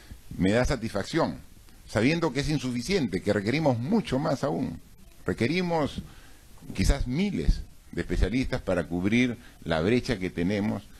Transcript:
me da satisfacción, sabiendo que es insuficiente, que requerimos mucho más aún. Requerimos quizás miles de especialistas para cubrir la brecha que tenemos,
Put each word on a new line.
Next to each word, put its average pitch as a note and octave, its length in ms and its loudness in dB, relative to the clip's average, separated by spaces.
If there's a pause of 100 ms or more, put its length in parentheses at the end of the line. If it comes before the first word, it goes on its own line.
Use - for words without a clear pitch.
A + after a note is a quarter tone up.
(380)
me F2+ 140 2
da B2 120 4
satisfacción, A2+ 760 -2 (500)
sabiendo D3+ 440 2
que C3 80 -2
es C3+ 80 -2
insuficiente, B2+ 720 0
que G#2 120 0
requerimos A#2+ 460 2
mucho C#3 420 0
más D#3 240 -2
aún. D#3+ 360 -4 (460)
Requerimos D#3 760 0 (720)
quizás B2 340 2
miles C3 540 0 (300)
de E2+ 100 -2
especialistas G#2+ 580 0
para F2 260 0
cubrir G#2+ 500 2 (280)
la D#2+ 160 0
brecha A2+ 380 2
que F2+ 120 -4
tenemos, G2 520 -2 (180)